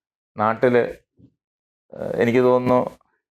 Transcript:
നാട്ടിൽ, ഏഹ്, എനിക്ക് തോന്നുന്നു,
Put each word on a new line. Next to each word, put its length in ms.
നാട്ടിൽ, 400
ഏഹ്, 1400
എനിക്ക് 240
തോന്നുന്നു, 500